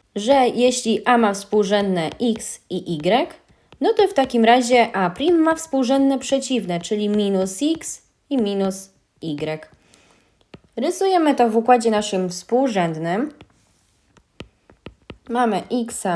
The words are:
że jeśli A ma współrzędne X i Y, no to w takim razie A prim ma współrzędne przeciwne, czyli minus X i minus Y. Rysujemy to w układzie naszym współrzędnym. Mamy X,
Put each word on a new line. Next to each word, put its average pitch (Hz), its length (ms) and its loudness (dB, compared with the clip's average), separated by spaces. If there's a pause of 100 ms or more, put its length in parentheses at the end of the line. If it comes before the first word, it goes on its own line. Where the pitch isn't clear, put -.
(160)
że 247 320 2
jeśli 240 580 0
A 247 120 4
ma 214 160 2
współrzędne 196 760 0 (120)
X - 480 -4
i 175 260 -6
Y, 190 320 0 (540)
no 403 120 2
to 415 140 4
w 381 60 -6
takim 262 320 2
razie 240 500 4
A 185 140 0
prim 320 320 0
ma 320 140 2
współrzędne 269 640 0
przeciwne, 226 600 -2
czyli 208 300 -4
minus 196 500 -2 (180)
X - 240 -14 (280)
i 277 80 -2
minus 196 520 -2 (320)
Y. 156 460 -8 (1080)
Rysujemy 330 600 0
to 240 140 4
w 220 60 -2
układzie 226 360 4
naszym 202 380 -2
współrzędnym. 190 1040 -2 (2000)
Mamy 226 420 0
X, 233 320 -6 (120)